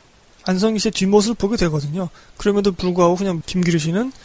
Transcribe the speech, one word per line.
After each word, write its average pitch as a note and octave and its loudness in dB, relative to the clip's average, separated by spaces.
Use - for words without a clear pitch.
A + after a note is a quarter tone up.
안성기 G3+ 0
씨의 G#3+ 0
뒷모습을 G3+ 2
보게 G3+ -2
되거든요. D#3+ -2
그럼에도 G3+ 0
불구하고 F3+ 2
그냥 F3+ -4
김기리 F3 0
씨는 F#3 -2